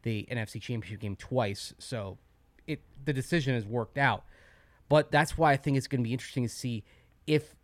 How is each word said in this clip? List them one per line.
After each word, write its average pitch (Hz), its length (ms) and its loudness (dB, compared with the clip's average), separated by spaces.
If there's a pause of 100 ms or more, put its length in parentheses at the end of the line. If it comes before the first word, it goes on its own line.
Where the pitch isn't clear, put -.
the 107 260 -4
N 127 80 -4
F 110 120 -4
C 113 100 -10
Championship 104 400 -6
game 101 160 -4
twice, 107 640 -4
so 101 400 -8 (480)
it, 151 140 -6 (220)
the 143 100 0
decision 131 420 0
has 113 100 -2
worked 113 320 -4
out. 135 280 2 (640)
But 147 220 6
that's 151 260 4
why 156 160 6
I 139 40 4
think 139 200 0
it's 127 100 0
gonna 127 160 0
be 117 100 -2
interesting 131 300 -4
to 117 60 0
see 117 340 -6 (420)
if 151 380 0